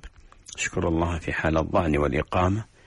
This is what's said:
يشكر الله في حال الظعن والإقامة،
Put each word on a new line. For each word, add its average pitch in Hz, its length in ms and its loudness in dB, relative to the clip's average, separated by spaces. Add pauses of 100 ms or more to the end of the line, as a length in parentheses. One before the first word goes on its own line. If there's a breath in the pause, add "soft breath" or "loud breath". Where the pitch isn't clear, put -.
(580)
يشكر - 300 -2
الله 85 320 0
في - 140 -6
حال 80 240 0
الظعن 80 400 2
والإقامة، 90 680 0 (220 soft breath)